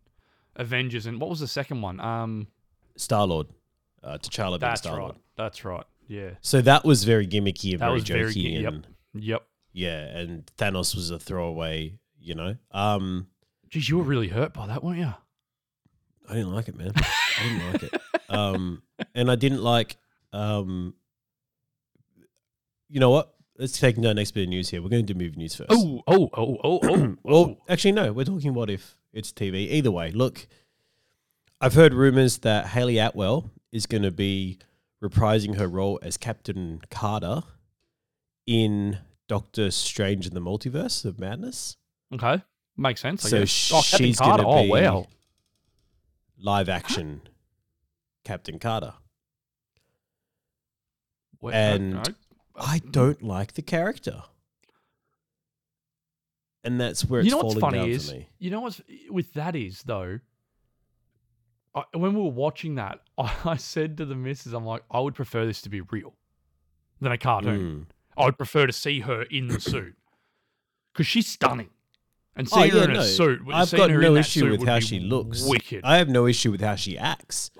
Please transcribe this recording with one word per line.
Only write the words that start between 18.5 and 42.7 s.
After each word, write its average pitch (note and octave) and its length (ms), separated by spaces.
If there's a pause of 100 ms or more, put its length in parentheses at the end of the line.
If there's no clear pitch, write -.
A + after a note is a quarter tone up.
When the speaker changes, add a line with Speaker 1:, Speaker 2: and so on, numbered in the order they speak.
Speaker 2:
and B2 160
I B2+ 40
didn't C3+ 280
like, A#2 340 (360)
um, G2+ 600 (2000)
you C#3+ 100
know C3 100
what? D3 240 (240)
Let's C3 220
take B2+ 200
the A2+ 140
next G#2 180
bit G2+ 120
of F2+ 60
news F2+ 200
here. F2 140
We're F#2 60
gonna A#2 120
do G2+ 140
movie E2+ 200
news E2 200
first. - 160
Speaker 1:
Oh, E3+ 360
oh, F3+ 300
oh, A#2 260
oh, F3 200
oh, B2+ 360
Speaker 2:
<clears throat> - 40
Well, D#3 360
Speaker 1:
oh. - 80
Speaker 2:
actually, G3 260
no. F3+ 200
We're B2+ 120
talking C#3+ 280
what A#2 160
if - 260 (180)
it's A2 180
T G2+ 180
V. F#2+ 220
Either C#3 180
way, E2+ 220
look, A#2+ 340 (1120)
I've B2+ 140
heard D3+ 220
rumors C3 440
that G#2+ 280
Hayley A#2+ 320
Atwell G#2+ 500 (220)
is A2 160
gonna G2+ 240
be F#2+ 480 (440)
reprising G#2+ 540
her G2 100
role F#2+ 360
as G2 120
Captain F2+ 640 (120)
Carter G2+ 500 (1040)
in G#2 540 (280)
Doctor G2+ 440
Strange G2 560
in F2 80
the F2+ 60
Multiverse B2+ 640
of F#2+ 160
Madness. D#3 580 (360)
Speaker 1:
Okay. B2+ 300 (340)